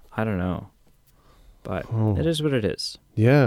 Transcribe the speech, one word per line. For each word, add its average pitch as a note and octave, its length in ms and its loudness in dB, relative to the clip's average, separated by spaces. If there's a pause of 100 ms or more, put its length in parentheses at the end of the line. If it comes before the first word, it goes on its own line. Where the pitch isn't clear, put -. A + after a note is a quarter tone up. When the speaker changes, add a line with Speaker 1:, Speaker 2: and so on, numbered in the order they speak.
(160)
Speaker 1:
I A2 80 -2
don't G#2 140 -2
know. F2+ 300 -4 (920)
But - 300 -8
Speaker 2:
Oh. A2 260 0
Speaker 1:
it D#3 80 0
is D#3 160 -2
what D3+ 100 0
it A#2+ 120 0
is. - 340 -6 (160)
Speaker 2:
Yeah. B2+ 320 4